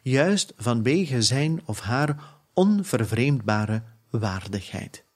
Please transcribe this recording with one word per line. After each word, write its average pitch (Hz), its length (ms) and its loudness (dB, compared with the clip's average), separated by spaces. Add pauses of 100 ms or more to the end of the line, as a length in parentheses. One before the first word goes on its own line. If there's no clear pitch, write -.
juist 156 560 2
vanwege 120 640 0
zijn 143 440 0
of 107 140 -6
haar 143 600 -2 (140)
onvervreemdbare 113 1300 2 (260)
waardigheid. 98 920 -6 (120)